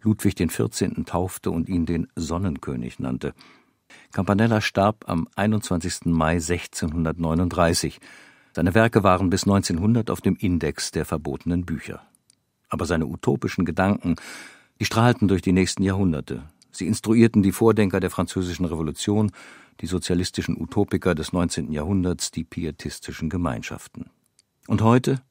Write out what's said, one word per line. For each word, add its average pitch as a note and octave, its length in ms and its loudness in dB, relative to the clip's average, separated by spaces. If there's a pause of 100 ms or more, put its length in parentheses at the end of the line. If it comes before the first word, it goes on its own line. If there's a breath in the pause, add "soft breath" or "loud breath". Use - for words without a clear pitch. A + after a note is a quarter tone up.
Ludwig G#2+ 340 2
den E2 140 0
Vierzehnten - 560 -2
taufte F#2 440 -4
und E2 200 -2
ihn F2 160 0
den E2 320 -2
Sonnenkönig D2+ 840 -6
nannte. C2 340 -6 (800 loud breath)
Campanella G#2 480 2
starb G#2 480 0
am E2 260 -2
einundzwanzigsten F#2 800 -2
Mai E2 280 2
sechzehnhundertneununddreißig. E2 1600 0 (520 loud breath)
Seine F2+ 220 2
Werke A2 260 4
waren F#2 280 4
bis F#2 160 0
neunzehnhundert G2+ 640 2
auf - 100 -4
dem F#2+ 160 0
Index E2 560 -2
der D#2+ 140 -2
verbotenen E2 600 -4
Bücher. - 360 -8 (680)
Aber - 180 -4
seine D#2+ 200 0
utopischen - 580 -2
Gedanken, F2 540 0 (640 loud breath)
die G#2+ 40 -2
strahlten A2+ 440 4
durch F#2+ 120 2
die F#2+ 120 2
nächsten F#2 300 2
Jahrhunderte. F#2 600 0 (300)
Sie - 120 -8
instruierten A2+ 580 4
die F#2+ 100 4
Vordenker G#2 480 4
der F2+ 80 -2
französischen F2+ 560 -4
Revolution, E2+ 680 -2 (480 loud breath)
die - 80 -8
sozialistischen F2+ 720 -2
Utopiker F#2 560 0
des D#2 160 -8
neunzehnten E2+ 400 -2
Jahrhunderts, F2 600 -2
die E2 120 -8
pietistischen - 880 -10
Gemeinschaften. - 800 -8 (580)
Und A2 160 0
heute? B2+ 480 4